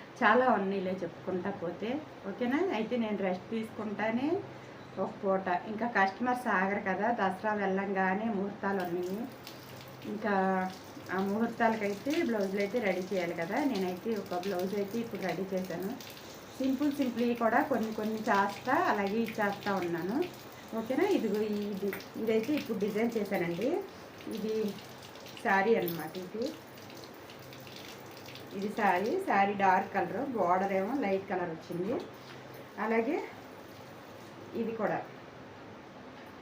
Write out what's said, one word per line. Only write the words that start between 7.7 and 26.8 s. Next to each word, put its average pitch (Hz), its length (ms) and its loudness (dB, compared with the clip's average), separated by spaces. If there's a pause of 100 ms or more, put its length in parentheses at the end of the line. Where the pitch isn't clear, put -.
ముహూర్తాలు 196 520 0
ఉన్నాయి. 180 340 -2 (920)
ఇంకా 208 240 0 (800)
ఆ 190 40 2 (120)
ముహూర్తాలకైతే 220 840 2 (160)
బ్లౌజులు 202 380 2
అయితే 220 120 0 (120)
రెడీ 180 240 0
చేయాలి 170 300 0
కదా. 202 140 -2 (140)
నేనైతే 190 400 0 (120)
ఒక 180 220 -4
బ్లౌజ్ 190 360 0
అయితే 196 140 -4 (100)
ఇప్పుడు 190 240 -6
రెడీ 175 140 -2 (120)
చేశాను. 185 360 -4 (640)
సింపుల్ 269 400 2
సింపుల్ 240 260 2 (160)
కూడా 233 180 6 (120)
కొన్ని 220 260 2
కొన్ని 214 220 -2 (100)
చేస్తా, 202 460 4 (160)
అలాగే 202 320 2
ఇది 220 160 -2
చేస్తా 202 320 0 (100)
ఉన్నాను. 170 340 -2 (640)
ఓకేనా? 269 280 2 (100)
ఇదిగో 208 320 2
ఇది, 202 400 -2 (320)
ఇదైతే 220 380 2
ఇప్పుడు 196 260 -2
డిజైన్ 214 320 2
చేశానండి. 190 520 0 (680)
ఇది 220 180 -2 (880)
శారీ 202 380 4
అన్నమాట. 165 320 -2 (140)
ఇది, 220 180 -4 (2250)